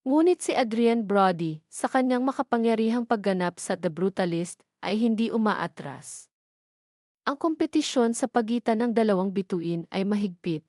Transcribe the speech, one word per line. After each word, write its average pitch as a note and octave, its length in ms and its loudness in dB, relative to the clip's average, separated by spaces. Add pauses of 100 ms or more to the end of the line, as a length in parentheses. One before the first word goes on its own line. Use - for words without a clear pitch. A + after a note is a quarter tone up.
Ngunit E4 400 4
si - 160 -2
Adrien A#3 480 2
Brody, F3+ 640 2
sa - 160 -6
kanyang B3+ 400 0
makapangyarihang A#3 800 0
pagganap F#3+ 560 -2
sa F#3+ 160 -4
The F3 160 -4
Brutalist, F3 720 -2 (160)
ay F#3 160 -2
hindi A3+ 320 2
umaatras. F3 960 -4 (1040)
Ang C#4+ 80 -4
kompetisyon D4+ 800 0
sa - 80 0
pagitan A#3 560 0
ng A#3+ 160 0
dalawang G3+ 320 2
bituin E3+ 640 -4
ay F#3+ 80 -2
mahigpit F#3+ 680 -4